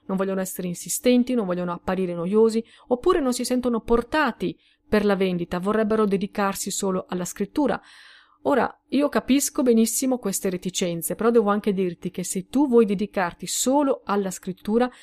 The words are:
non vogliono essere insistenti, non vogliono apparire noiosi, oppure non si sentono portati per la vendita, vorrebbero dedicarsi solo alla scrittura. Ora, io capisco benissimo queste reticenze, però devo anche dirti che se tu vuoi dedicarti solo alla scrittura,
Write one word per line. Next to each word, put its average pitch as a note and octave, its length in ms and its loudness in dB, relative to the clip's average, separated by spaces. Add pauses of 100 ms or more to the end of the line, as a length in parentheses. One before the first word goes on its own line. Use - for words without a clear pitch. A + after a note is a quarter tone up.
non F#3+ 100 -4
vogliono G3 240 -2
essere F#3 260 -8
insistenti, B3 680 2
non A3+ 100 -2
vogliono F3+ 260 -4
apparire F#3 420 -4
noiosi, G#3+ 480 2 (260)
oppure D#4 340 2
non C4 100 0
si B3 140 -4
sentono B3 340 -2
portati A#3 800 -2 (320)
per G#3 160 2
la G3+ 100 4
vendita, F3+ 420 -2
vorrebbero G#3+ 460 0
dedicarsi G3 680 -2
solo F#3+ 380 -4
alla F3+ 160 -6
scrittura. G3+ 580 -2 (640)
Ora, C4+ 300 0 (160)
io C#4 200 0
capisco C4 520 0
benissimo B3 580 2
queste G3 300 -4
reticenze, F3+ 680 -4
però A3+ 160 0
devo A3+ 180 4
anche G#3 240 0
dirti F#3 380 -4
che F#3 120 -8
se F#3 240 -6
tu C#4 220 2
vuoi A#3 160 8
dedicarti G3 600 -4
solo C4+ 600 0
alla G3 260 -2
scrittura, G#3+ 580 -2 (140)